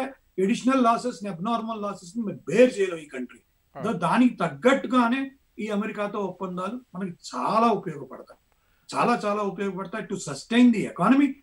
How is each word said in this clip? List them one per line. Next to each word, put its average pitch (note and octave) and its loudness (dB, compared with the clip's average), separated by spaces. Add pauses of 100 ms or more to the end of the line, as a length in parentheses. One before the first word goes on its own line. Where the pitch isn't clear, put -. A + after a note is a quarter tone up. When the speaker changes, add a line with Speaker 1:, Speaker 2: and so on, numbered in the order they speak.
(440)
Speaker 1:
additional A#3+ 2
లాసెస్ని, A#3 0
abnormal A3+ -4
లాసెస్ని G3+ -8
బేర్ G3+ 2
చేయలేం F3+ 0
ఈ D#3 -12
కంట్రీ. B2+ -12 (380)
Speaker 2:
ఆ. C#3 -10
Speaker 1:
దా-, G#3 -4
దానికి G3 4
తగ్గట్టుగానే B3 0 (280)
ఈ G#3+ -6
అమెరికాతో G#3 -4
ఒప్పందాలు F#3 -8 (140)
మనకి F3+ -8 (200)
చాలా A3 2
ఉపయోగపడతాయి. D3+ -4 (560)
చాలా, G#3+ 2
చాలా G#3 0
ఉపయోగపడతాయి F#3+ -6
to - -6
sustain A3+ 4
the G3+ -2
economy C4+ 4 (140)